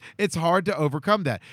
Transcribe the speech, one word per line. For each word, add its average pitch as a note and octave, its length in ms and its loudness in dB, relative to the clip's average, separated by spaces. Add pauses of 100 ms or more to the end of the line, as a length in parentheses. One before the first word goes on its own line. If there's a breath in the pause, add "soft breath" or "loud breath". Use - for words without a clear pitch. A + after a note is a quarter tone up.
(160 loud breath)
it's G3+ 180 -2
hard E3+ 300 2
to G3+ 120 -2
overcome D#3 480 0
that. A#2 180 -4 (100)